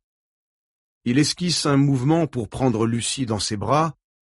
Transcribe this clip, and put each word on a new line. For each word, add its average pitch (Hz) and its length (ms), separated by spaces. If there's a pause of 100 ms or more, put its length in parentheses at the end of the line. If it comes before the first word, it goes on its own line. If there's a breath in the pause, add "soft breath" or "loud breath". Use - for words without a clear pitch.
(1040)
Il 123 140
esquisse 156 480
un 139 120
mouvement 143 500
pour 117 200
prendre 123 380
Lucie 117 400
dans 107 140
ses 107 180
bras, 143 400 (260)